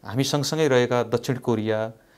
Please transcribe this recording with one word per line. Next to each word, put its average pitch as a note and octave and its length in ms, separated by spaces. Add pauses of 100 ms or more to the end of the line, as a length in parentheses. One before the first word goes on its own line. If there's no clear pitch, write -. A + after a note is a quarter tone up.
हामी A2+ 200
सँगसँगै D3+ 440
रहेका B2 340
दक्षिण A#2 340
कोरिया, A2 560 (260)